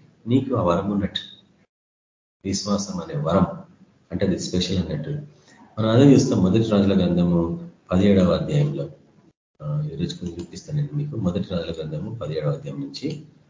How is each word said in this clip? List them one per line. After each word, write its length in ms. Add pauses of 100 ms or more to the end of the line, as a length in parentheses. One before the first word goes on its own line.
(260)
నీకు 280
ఆ 80
వరం 280
ఉన్నట్టు. 300 (1200)
విశ్వాసం 560
అనే 200
వరం 440 (480)
అంటే 140
అది 120
స్పెషల్ 400
అన్నట్టు. 320 (680)
మనం 100
అదే 260
చూస్తాం 280
మొదటి 200
రాజుల 360
గ్రంథము 720 (200)
పదిహేడవ 420
అధ్యాయంలో. 580 (720)
ఆ, 300
ఈ 40
రోజు 220
కొంచెం 220
చూపిస్తాను 400
నేను 160
మీకు. 200
మొదటి 340
రాజుల 280
గ్రంథము 360
పదిహేడవ 360
అధ్యాయం 300
నుంచి, 440 (240)